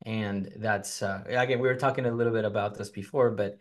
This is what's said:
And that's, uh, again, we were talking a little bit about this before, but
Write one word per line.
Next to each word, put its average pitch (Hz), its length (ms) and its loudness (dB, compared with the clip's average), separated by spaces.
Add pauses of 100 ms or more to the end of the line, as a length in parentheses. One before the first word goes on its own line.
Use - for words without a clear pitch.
And 104 500 -2
that's, 104 460 -2
uh, 98 260 -2
again, 127 320 2
we 131 80 2
were 131 80 4
talking 135 300 0
a 117 60 2
little 117 200 2
bit 110 140 2
about 104 320 0
this 104 120 -8
before, 120 420 2
but 101 300 -2